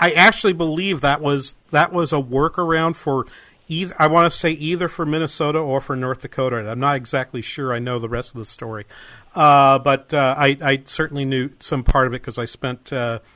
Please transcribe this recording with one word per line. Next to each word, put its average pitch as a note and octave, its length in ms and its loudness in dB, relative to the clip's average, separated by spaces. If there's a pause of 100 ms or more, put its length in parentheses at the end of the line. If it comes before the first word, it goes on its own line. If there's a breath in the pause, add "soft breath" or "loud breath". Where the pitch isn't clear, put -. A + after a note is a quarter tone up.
I F3 120 4
actually F#3+ 420 6
believe E3 480 -2
that C#3+ 180 2
was, C#3+ 340 -2 (160)
that D#3 220 4
was E3+ 200 0
a D3+ 80 0
workaround D#3+ 760 0
for C3+ 300 -2 (420 loud breath)
eith-, F3 300 -4
I D#3 80 6
wanna E3+ 240 6
say E3 220 0
either E3 360 -2
for E3 160 -6
Minnesota D3+ 540 -2
or C#3 220 -2
for C3+ 160 -6
North B2+ 260 -4
Dakota. B2+ 360 -2
And G#2+ 100 -6
I'm A#2 120 -8
not C#3+ 160 2
exactly B2+ 460 -6
sure C3 320 -4
I A#2 40 -2
know B2 200 -4
the A#2 100 -6
rest A#2+ 240 -6
of A#2+ 60 -14
the A2+ 60 -12
story, A2 420 -12 (480 loud breath)
uh, C#3 460 6
but, C3+ 340 -2
uh, C3+ 240 0
I, C#3+ 240 2
I C3+ 220 0
certainly D3 400 -6
knew C3+ 340 -4
some C3+ 240 -6
part C3 240 2
of A#2+ 80 -4
it B2+ 60 -10
'cause - 180 -10
I A#2+ 60 -4
spent, - 480 -10
uh, A#2+ 260 -4 (180 soft breath)